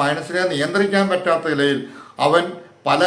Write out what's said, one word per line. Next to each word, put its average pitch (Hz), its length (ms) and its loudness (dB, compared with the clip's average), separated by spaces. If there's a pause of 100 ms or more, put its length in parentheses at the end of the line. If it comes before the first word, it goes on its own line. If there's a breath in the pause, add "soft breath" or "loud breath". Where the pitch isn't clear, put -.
മനസ്സിനെ 160 480 -2
നിയന്ത്രിക്കാൻ 196 640 0
പറ്റാത്ത 175 400 0
നിലയിൽ 143 260 2 (480 loud breath)
അവൻ 170 180 4 (440 loud breath)
പല 147 180 2